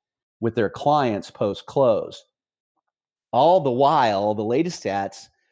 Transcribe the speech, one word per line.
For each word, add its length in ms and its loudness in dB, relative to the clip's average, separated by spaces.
with 160 -4
their 140 0
clients 600 -2
post-close. 960 -2
All 280 4
the 100 0
while, 640 2
the 100 -4
latest 380 -2
stats 460 -6